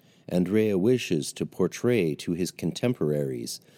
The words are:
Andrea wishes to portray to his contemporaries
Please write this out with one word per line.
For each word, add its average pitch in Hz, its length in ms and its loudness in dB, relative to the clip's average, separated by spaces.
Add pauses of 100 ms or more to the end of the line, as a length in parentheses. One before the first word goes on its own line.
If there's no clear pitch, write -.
(280)
Andrea 98 500 2
wishes 92 560 0
to 82 120 -4
portray 92 680 0
to - 180 -6
his 85 180 -2
contemporaries 73 1080 -2 (180)